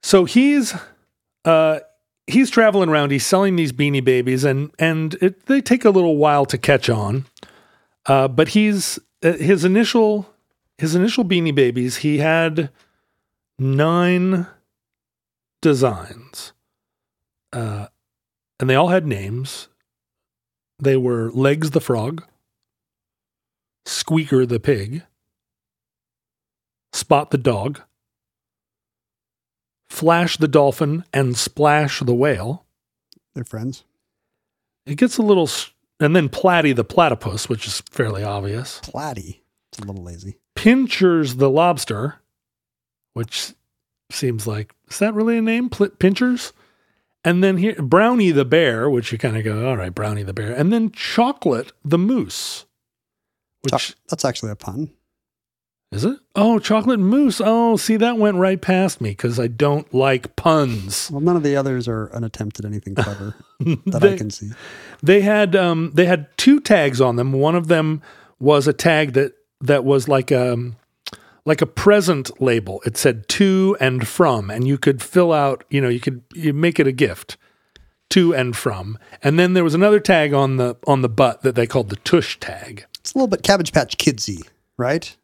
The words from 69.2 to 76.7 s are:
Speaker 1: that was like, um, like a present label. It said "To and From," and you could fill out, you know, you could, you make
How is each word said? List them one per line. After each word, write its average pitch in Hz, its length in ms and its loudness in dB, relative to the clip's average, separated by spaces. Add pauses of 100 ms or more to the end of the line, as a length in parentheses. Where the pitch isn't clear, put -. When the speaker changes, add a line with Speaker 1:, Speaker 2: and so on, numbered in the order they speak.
Speaker 1:
that 135 240 0
was 135 220 2
like, 135 240 0
um, 123 460 -2 (680)
like 156 180 0
a 156 40 0
present 180 760 0
label. 110 420 -2
It 113 140 -6
said 117 300 0
"To 190 520 2
and 127 260 -2
From," 117 440 0
and 120 180 -4
you 139 80 0
could 135 240 0
fill 175 320 2
out, 139 380 0
you 139 100 0
know, 131 80 0
you 120 120 0
could, 123 200 -6 (140)
you 160 180 -2
make 165 260 0